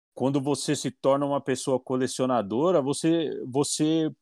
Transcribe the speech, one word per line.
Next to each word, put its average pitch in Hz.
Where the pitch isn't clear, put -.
quando 139
você 139
se 131
torna 143
uma 139
pessoa 131
colecionadora, 127
você, 147
você 156